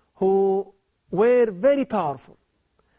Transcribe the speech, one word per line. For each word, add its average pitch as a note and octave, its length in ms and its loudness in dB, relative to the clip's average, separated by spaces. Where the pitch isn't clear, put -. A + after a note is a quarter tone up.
who G3 540 0
were A#3 400 2
very B3+ 360 0
powerful, D#3+ 520 -8